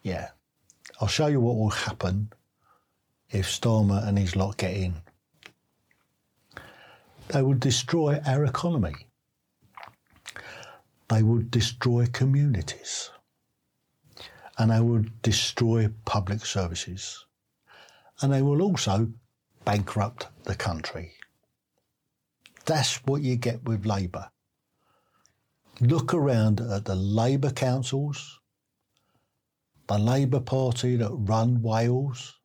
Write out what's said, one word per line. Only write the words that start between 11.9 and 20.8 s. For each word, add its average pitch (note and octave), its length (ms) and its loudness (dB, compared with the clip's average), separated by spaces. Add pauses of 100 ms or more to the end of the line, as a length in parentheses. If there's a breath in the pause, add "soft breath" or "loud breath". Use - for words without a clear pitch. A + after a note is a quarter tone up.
communities. C3 1040 0 (1500 loud breath)
And A2+ 140 4
they A2+ 100 4
would A#2 400 0
destroy A2+ 680 2 (160)
public G2+ 400 -2
services. F2+ 800 -6 (960 loud breath)
And C#3 120 2
they C3+ 80 2
will C#3+ 200 4
also A2+ 500 0 (540)
bankrupt G#2 600 -2 (160)
the F2+ 120 -4
country. E2 580 -8 (1500)